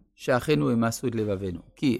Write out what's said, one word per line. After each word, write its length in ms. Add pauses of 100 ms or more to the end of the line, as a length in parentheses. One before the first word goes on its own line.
(140)
שאחינו 560
המסו 360
את 80
לבבינו. 460 (160)
כי 240